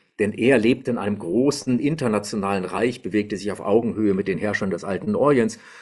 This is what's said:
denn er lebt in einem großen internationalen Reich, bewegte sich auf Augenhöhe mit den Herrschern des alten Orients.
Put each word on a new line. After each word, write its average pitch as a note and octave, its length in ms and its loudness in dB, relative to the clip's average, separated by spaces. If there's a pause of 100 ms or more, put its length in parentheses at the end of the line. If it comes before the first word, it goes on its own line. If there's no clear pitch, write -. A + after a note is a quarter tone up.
(200)
denn G#2 140 0
er B2+ 240 4
lebt A#2+ 300 2
in A#2+ 100 -2
einem G2+ 220 -4
großen B2 600 0
internationalen G#2+ 840 -2
Reich, A2+ 360 -2
bewegte G#2 360 -2
sich G2+ 140 -6
auf F2+ 100 -8
Augenhöhe G#2 520 2
mit F#2+ 140 -2
den F#2 100 -2
Herrschern G2+ 340 -2
des E2+ 120 -4
alten G2 320 -4
Orients. A#2+ 440 2 (220)